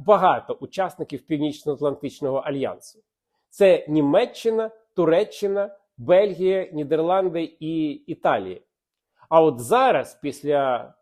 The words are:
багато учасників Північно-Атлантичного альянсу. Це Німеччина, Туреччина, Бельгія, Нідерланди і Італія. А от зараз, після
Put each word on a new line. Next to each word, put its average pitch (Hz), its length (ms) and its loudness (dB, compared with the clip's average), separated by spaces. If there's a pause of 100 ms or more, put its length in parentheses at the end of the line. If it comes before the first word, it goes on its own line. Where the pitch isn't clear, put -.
багато 170 480 2
учасників 156 760 -8
Північно-Атлантичного 143 1080 -4
альянсу. 131 640 -8 (500)
Це 185 380 4
Німеччина, 220 840 0 (220)
Туреччина, 196 840 0 (220)
Бельгія, 185 760 2
Нідерланди 165 880 -2
і 156 320 -4
Італія. 123 680 -4 (680)
А 165 120 6
от 143 180 2
зараз, 175 600 0
після 139 800 -4